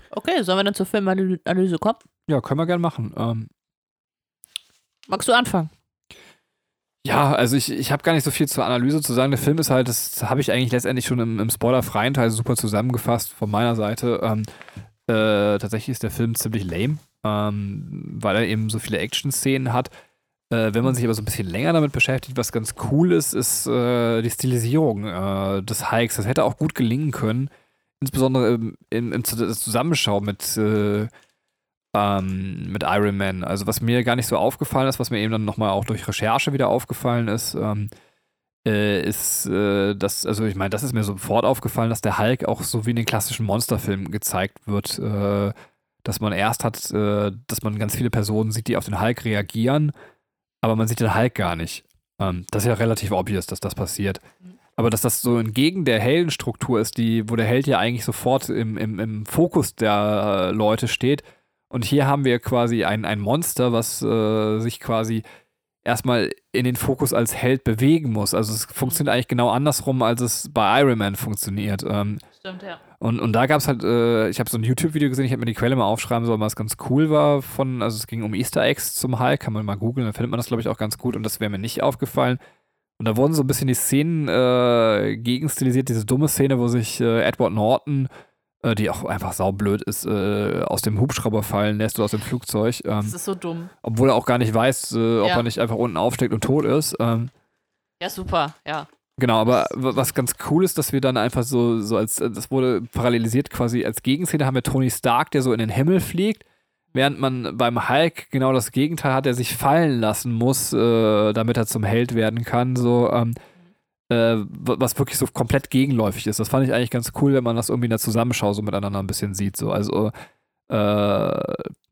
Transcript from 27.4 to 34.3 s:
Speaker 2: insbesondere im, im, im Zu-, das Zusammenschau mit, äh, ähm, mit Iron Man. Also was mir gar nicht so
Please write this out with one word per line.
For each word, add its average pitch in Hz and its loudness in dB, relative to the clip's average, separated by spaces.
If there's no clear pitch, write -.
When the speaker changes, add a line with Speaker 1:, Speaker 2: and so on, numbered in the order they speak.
Speaker 2:
insbesondere 131 2
im, 113 -4
im, 117 -2
im 117 -2
Zu-, - -4
das 110 -2
Zusammenschau 120 0
mit, 104 -4
äh, 104 2
ähm, 95 -2
mit 98 -6
Iron 101 2
Man. 95 -2
Also 98 -4
was 107 -2
mir 117 2
gar 120 2
nicht 120 -2
so 117 0